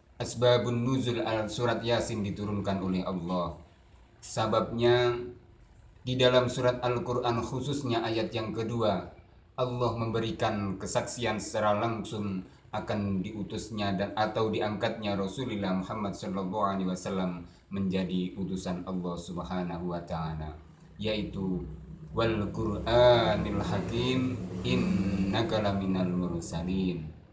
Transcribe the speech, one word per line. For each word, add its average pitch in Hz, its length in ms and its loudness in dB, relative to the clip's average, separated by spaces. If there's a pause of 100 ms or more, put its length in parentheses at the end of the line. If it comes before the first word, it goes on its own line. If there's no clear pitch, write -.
(180)
asbabun 120 640 4
nuzul 123 400 0
al-, 110 240 0
surat 117 400 0
Yasin 110 400 0
diturunkan 98 560 -2
oleh 92 240 0
Allah. 87 480 -2 (640)
Sababnya, 117 1040 4 (800)
di 127 160 -2
dalam 127 320 6
surat 123 320 2
Al-Quran 123 640 0
khususnya 123 560 -2
ayat 113 320 -2
yang 110 160 -4
kedua, 110 640 0 (400)
Allah 123 400 0
memberikan 110 880 -2
kesaksian 110 560 -2
secara 104 400 2
langsung 104 640 -2 (320)
akan 101 480 0
diutusnya 101 720 -4
dan 101 240 0
atau 107 320 2
diangkatnya 107 640 0
Rasulullah 98 640 -2
Muhammad 98 320 -4
sallallahu 98 640 -2
alaihi 92 160 0
wasallam 92 560 -2 (240)
menjadi 92 640 0
utusan 92 480 -4
Allah 90 320 -4
Subhanahu 85 800 -4
wa 85 80 -4
taala, 80 560 -6 (400)
yaitu 98 640 -2 (480)
"Wal 107 400 2
Qur'anil 110 1120 4
Hakim, 123 720 0 (320)
innaka 107 960 2
laminal 95 480 2
mursalin." 87 960 -2 (260)